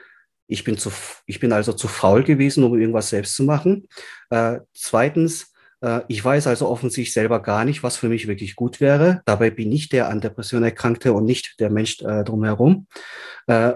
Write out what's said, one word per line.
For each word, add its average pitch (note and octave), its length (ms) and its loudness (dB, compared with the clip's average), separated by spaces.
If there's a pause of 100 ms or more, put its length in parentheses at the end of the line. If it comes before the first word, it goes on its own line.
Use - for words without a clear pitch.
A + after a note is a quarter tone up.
(460)
ich - 180 -6
bin A2 140 -2
zu - 120 -8
f-, - 360 -14
ich G2 140 -12
bin B2 120 0
also G#2+ 220 0
zu - 140 -6
faul G#2 360 4
gewesen, C#3 400 2
um A#2+ 140 2
irgendwas A2+ 320 0
selbst G2+ 260 -4
zu C3+ 80 -2
machen. D#3 440 0 (420)
Äh, A#2 300 0 (160)
zweitens, D#3 760 0 (300)
äh, A#2 260 -2
ich G#2 160 -6
weiß C#3+ 240 2
also A#2+ 220 0
offensichtlich A#2+ 440 -4
selber A2+ 280 0
gar G#2+ 240 0
nicht, D3 180 -2
was A#2+ 140 -4
für B2 100 -2
mich A2 200 -2
wirklich G2+ 280 -6
gut A#2+ 240 -4
wäre. D3 460 4
Dabei A2+ 240 4
bin A2 220 -4
ich D3+ 180 -2
der B2 200 0
an G#2+ 120 -4
Depression A#2 420 -4
Erkrankte A#2 500 0
und G#2+ 120 2
nicht - 340 -2
der G#2+ 100 0
Mensch, G#2+ 320 -2
äh, G#2+ 220 -2
drumherum. A2 640 2 (600)
Äh, A#2 280 4